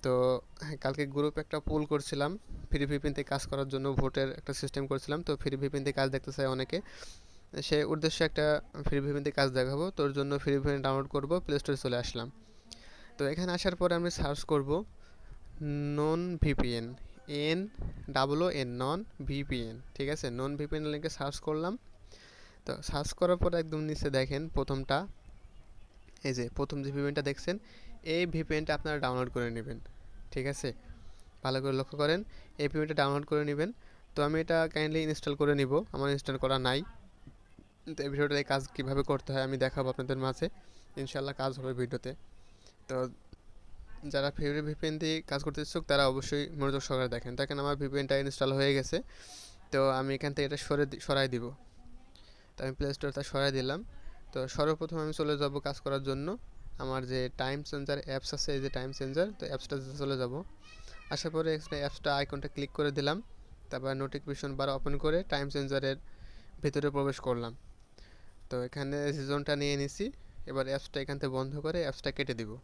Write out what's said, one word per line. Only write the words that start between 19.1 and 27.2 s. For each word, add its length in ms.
ভিপিএন, 480
ঠিক 140
আছে? 220
নন 260
ভিপিএন 360
লিখে 260
সার্চ 180
করলাম। 260
তো 60
সার্চ 300
করার 300
পরে 160
একদম 220
নিচে 300
দেখেন 380
প্রথমটা, 500
এই 100
যে 100
প্রথম 260
যে 100
ভিপিএনটা 300